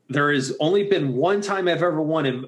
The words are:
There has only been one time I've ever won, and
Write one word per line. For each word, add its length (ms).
There 220
has 260
only 240
been 300
one 280
time 260
I've 160
ever 180
won, 240
and 220